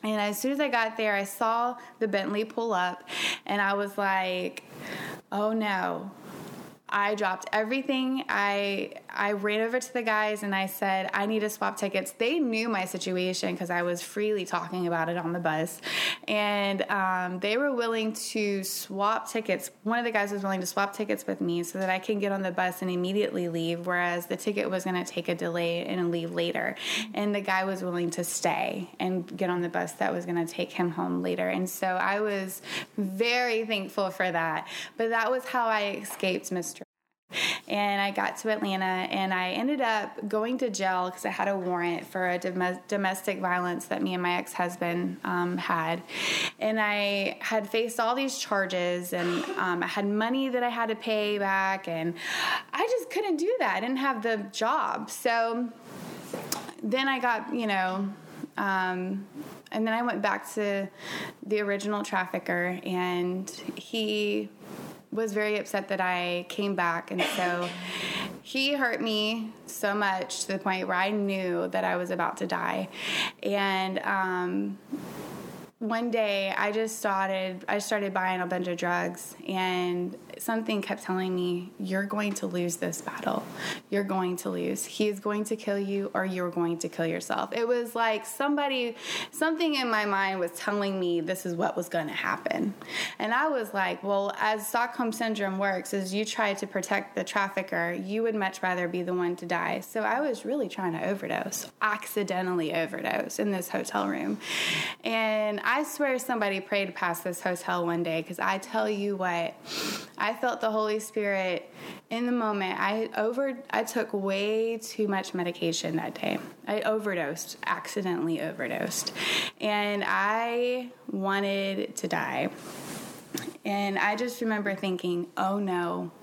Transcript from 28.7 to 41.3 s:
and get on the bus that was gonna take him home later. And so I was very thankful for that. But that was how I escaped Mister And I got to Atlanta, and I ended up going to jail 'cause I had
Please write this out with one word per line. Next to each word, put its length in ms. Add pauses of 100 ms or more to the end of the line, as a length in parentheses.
and 380
get 140
on 100
the 80
bus 240
that 180
was 140
gonna 220
take 240
him 180
home 320
later. 280
And 200
so 160
I 360
was 420 (340)
very 680
thankful 460
for 220
that. 360 (300)
But 140
that 180
was 160
how 220
I 340
escaped 500
Mister 280 (880)
And 340
I 80
got 280
to 120
Atlanta, 360
and 460
I 200
ended 300
up 460
going 300
to 140
jail 400
'cause 160
I 20
had 180